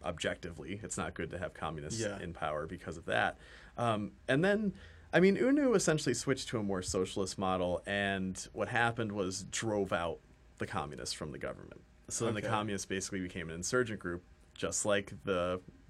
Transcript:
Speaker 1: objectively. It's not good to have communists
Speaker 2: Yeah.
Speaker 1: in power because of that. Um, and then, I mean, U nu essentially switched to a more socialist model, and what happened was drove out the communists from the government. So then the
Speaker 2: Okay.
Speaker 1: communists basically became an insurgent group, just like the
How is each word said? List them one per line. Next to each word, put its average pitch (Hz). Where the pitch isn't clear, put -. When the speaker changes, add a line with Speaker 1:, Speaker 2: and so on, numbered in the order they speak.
Speaker 1:
objectively. 87
It's -
not 82
good 82
to -
have 80
communists 80
Speaker 2:
Yeah. 101
Speaker 1:
in 87
power 78
because 87
of 85
that. 107
Um, 107
and 143
then, 202
I 160
mean, 190
U 254
nu 277
essentially 156
switched -
to 120
a 107
more 98
socialist 95
model, 90
and 98
what 101
happened 117
was 98
drove 104
out 85
the 110
communists 71
from 78
the 67
government. 62
So -
then 110
the 104
Speaker 2:
Okay. 104
Speaker 1:
communists 104
basically 95
became 90
an 82
insurgent 110
group, 87
just -
like 101
the 90